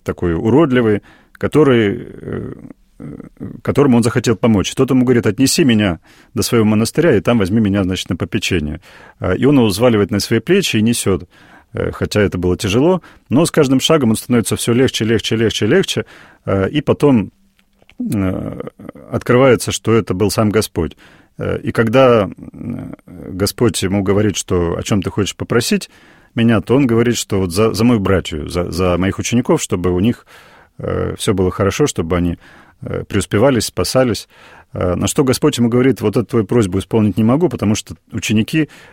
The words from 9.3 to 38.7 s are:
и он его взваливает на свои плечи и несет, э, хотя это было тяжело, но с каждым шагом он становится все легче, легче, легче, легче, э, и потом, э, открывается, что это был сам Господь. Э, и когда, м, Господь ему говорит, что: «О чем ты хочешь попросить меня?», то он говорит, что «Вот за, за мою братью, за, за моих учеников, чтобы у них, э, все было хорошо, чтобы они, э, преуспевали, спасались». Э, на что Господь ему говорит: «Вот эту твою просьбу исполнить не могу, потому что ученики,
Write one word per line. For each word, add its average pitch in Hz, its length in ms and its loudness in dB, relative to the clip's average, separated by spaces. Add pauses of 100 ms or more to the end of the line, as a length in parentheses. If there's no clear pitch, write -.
и - 140 0
он 143 100 4
его 120 100 4
взваливает 104 440 2
на 101 100 -2
свои 113 200 -2
плечи 180 360 0
и 107 60 2
несет, 104 460 0 (440)
э, 87 200 -4
хотя - 280 -2
это 95 160 0
было 90 200 0
тяжело, 139 440 0 (300)
но 156 160 2
с - 40 -4
каждым 139 300 2
шагом 147 300 2
он 110 60 2
становится 117 400 -2
все - 180 -2
легче, 120 300 0
легче, 110 320 0
легче, 110 300 0
легче, 160 380 0 (420)
э, 98 220 0
и 147 140 -4
потом, 127 480 2 (680)
э, 101 640 -4 (520)
открывается, 123 600 2
что - 220 -2
это 104 200 0
был 98 160 0
сам 107 200 0
Господь. 95 460 -2 (400)
Э, 92 240 -6
и - 120 -6
когда, 117 580 4 (220)
м, - 420 -12 (120)
Господь 92 760 -4
ему 98 220 0
говорит, 101 320 0
что: 85 420 -2
«О 87 40 -6
чем 98 200 0
ты 95 80 -6
хочешь 98 240 -4
попросить 120 560 -2 (460)
меня?», 117 240 2
то 113 160 0
он 143 100 4
говорит, 117 300 2
что - 240 -4
«Вот 92 120 -2
за, 107 220 2
за 107 100 0
мою 120 160 4
братью, 85 480 -2
за, 87 220 -4
за 87 280 0
моих 95 200 -2
учеников, 123 420 0
чтобы 90 300 -2
у 90 100 0
них, 113 260 -2 (520)
э, 90 400 -6
все 107 160 -2
было 92 160 0
хорошо, 101 380 0
чтобы 87 280 -4
они, 87 220 -2 (440)
э, 92 220 -8
преуспевали, 110 560 0
спасались». 120 680 -2 (480)
Э, 90 200 -2
на 92 100 -2
что 151 160 0
Господь 131 360 0
ему 120 100 2
говорит: 123 320 2
«Вот 104 160 0
эту 113 100 -2
твою 113 180 0
просьбу 98 360 0
исполнить 104 360 0
не 113 60 0
могу, 143 260 2
потому 107 280 -2
что - 180 -10 (180)
ученики, 113 560 -2 (240)